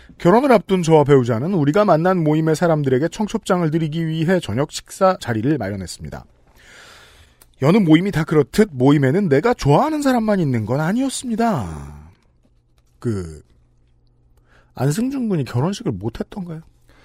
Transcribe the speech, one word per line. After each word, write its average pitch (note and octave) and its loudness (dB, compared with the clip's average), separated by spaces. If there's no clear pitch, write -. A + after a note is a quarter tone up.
결혼을 A#3+ 4
앞둔 F#3 2
저와 D#3 6
배우자는 C3 2
우리가 D#3 2
만난 F3 2
모임의 D#3 0
사람들에게 D3+ 0
청첩장을 F#3+ -2
드리기 E3 -4
위해 D#3+ -2
저녁 C3 -4
식사 - -2
자리를 A#2+ -2
마련했습니다. F#2 -10
여느 E3+ 4
모임이 F3+ 4
다 D#3 -2
그렇듯 E3+ 2
모임에는 C#3+ 2
내가 E3 2
좋아하는 C#4 2
사람만 A3 0
있는 A#2+ -2
건 C3 -2
아니었습니다. D#3 -4
그 F2+ -8
안승준 A3+ -2
군이 D#3+ -2
결혼식을 D#3+ -4
못 G2+ -8
했던가요? F3 -12